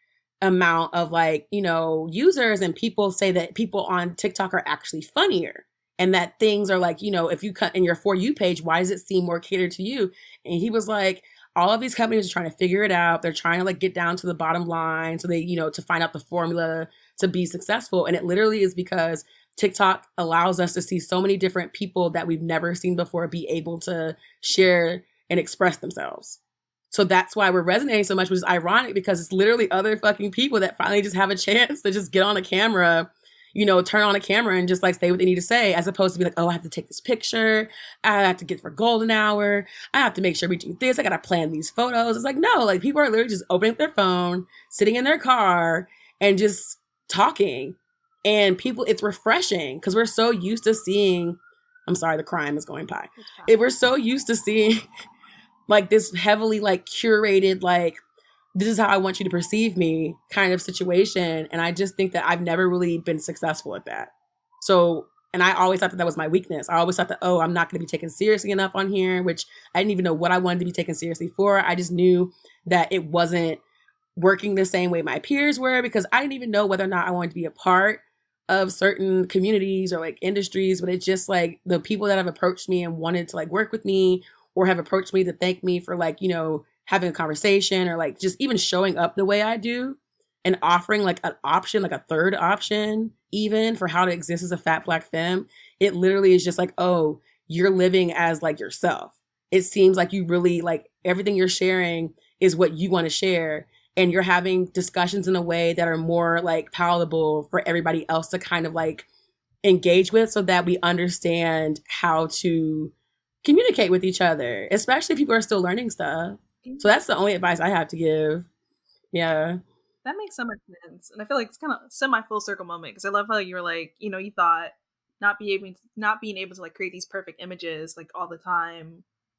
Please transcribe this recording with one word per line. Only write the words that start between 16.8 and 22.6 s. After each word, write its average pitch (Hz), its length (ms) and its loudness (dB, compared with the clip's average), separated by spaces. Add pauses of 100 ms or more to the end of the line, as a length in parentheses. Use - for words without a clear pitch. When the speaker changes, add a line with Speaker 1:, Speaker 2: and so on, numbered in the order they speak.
Speaker 1:
to 190 80 2
be 180 180 -2
successful." 185 600 -4
And 175 100 0
it 175 80 -4
literally 208 380 0
is 185 120 2
because 170 500 -4 (340)
TikTok 190 480 2 (120)
allows 170 420 2
us 175 140 0
to 180 80 -4
see 175 180 -4
so 180 220 -2
many 196 160 2
different 185 360 -2
people 180 360 -2
that 170 180 -4
we've 165 140 -2
never 165 320 -2